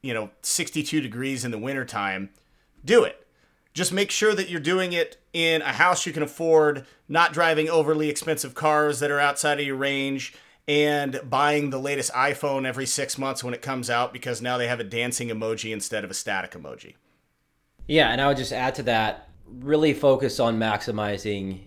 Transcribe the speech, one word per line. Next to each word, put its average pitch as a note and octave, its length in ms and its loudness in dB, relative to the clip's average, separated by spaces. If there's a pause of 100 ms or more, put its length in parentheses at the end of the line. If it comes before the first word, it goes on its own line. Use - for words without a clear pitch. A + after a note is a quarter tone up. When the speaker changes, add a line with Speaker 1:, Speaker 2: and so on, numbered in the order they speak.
Speaker 1:
you B2+ 120 -6
know, A2 160 -4 (120)
sixty-two D#3 600 -2
degrees B2+ 420 -6
in A#2+ 80 -4
the A2 60 -6
wintertime, G#2+ 720 -4 (560)
do A3 180 6
it. - 240 -6 (460)
Just F3 180 -2
make G3 200 0
sure G#3+ 220 2
that F#3 140 -2
you're F3 140 -6
doing F3+ 320 0
it E3+ 240 -2 (160)
in E3 280 2
a C3 120 -2
house E3+ 320 4
you D#3+ 80 -6
can D3+ 100 -2
afford, D3+ 640 4 (240)
not D#3+ 240 4
driving D#3+ 360 4
overly D#3 400 2
expensive D3 460 -4
cars D3+ 460 2
that C#3+ 100 0
are C#3+ 80 2
outside C#3+ 400 2
of D3 60 -2
your C3+ 100 -4
range, C#3 580 -2 (360)
and D3 500 2 (100)
buying C#3+ 400 2
the C3 100 -4
latest C3+ 340 -2
iPhone C3+ 520 0
every C3 200 -4
six C3+ 320 -4
months C3+ 260 -6
when B2 100 -6
it A#2 80 -10
comes B2+ 280 -6
out, A#2+ 240 0
because A#2+ 280 -8
now B2 160 -2
they A#2+ 100 0
have A#2+ 120 -2
a A2 60 -6
dancing A#2+ 420 -4
emoji A2+ 460 -4
instead G#2 320 -6
of F#2 60 -12
a - 20 -10
static F#2+ 380 -6
emoji. C#2+ 440 -16 (880)
Speaker 2:
Yeah, D3 240 4
and B2 120 0
I C#3 80 2
would C#3 80 2
just B2 160 -6
add B2+ 220 -2
to C#3 80 -8
that, A2 440 0 (200)
really C#3+ 460 2
focus C3+ 460 2
on A#2 180 2
maximizing G#2 1080 -2